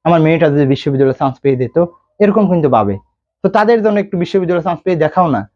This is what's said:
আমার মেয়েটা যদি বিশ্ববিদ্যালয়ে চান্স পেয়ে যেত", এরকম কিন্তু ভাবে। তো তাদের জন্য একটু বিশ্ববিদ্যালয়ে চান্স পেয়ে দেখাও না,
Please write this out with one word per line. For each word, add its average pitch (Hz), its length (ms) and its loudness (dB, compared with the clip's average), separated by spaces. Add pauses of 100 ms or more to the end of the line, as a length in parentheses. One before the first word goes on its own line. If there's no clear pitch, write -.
আমার 165 160 2
মেয়েটা 160 300 2
যদি 143 160 2
বিশ্ববিদ্যালয়ে 135 520 0
চান্স 135 220 -4
পেয়ে 139 160 0
যেত", 127 280 -2 (340)
এরকম 202 300 2
কিন্তু 170 200 0
ভাবে। 104 300 0 (440)
তো 190 60 0
তাদের 220 340 2
জন্য 208 180 0
একটু 196 180 -6
বিশ্ববিদ্যালয়ে 175 440 -2
চান্স 170 180 -6
পেয়ে 185 160 -2
দেখাও 160 320 0
না, 107 280 -4